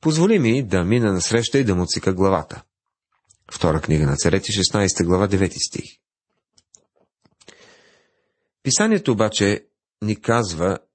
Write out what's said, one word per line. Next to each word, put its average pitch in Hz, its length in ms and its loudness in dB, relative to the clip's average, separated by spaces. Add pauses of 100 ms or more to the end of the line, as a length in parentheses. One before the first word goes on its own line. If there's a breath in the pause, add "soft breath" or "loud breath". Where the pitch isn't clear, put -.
Позволи 170 380 2
ми 123 280 2
да 90 160 0
мина 107 300 2
насреща 110 460 0
и 139 40 2
да 101 120 2
му 90 80 0
отсека 90 300 -2
главата.“ 92 500 -2 (880)
Втора 80 300 0
книга 76 240 0
на 71 100 0
Царете, 92 360 -2
шестнайсета 98 520 0
глава, 92 240 2
девети 95 320 0
стих. - 380 -10 (2750 soft breath)
Писанието 208 480 0
обаче 104 540 0 (360)
ни 107 200 -4
казва 95 560 -2 (180)